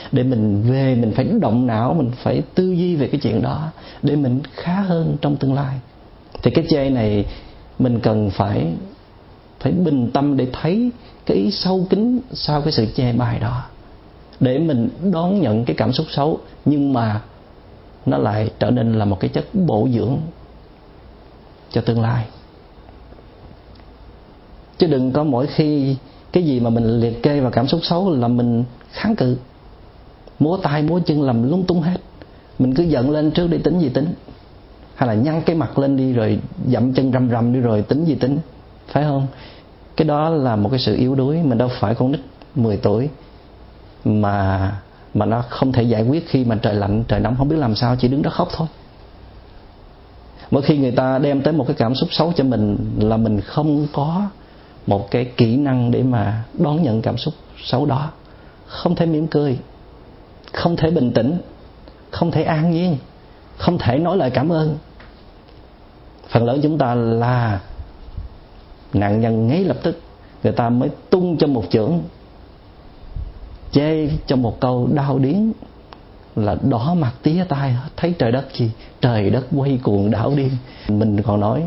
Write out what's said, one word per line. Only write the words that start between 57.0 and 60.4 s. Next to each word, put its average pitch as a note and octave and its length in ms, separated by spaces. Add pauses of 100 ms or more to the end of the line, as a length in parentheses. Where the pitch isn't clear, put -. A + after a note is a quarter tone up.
cảm A2+ 160
xúc - 160 (300)
xấu C3+ 220
đó. C#3+ 240 (560)
Không - 280
thể E3+ 120
mỉm D#3+ 200
cười, D3 320 (920)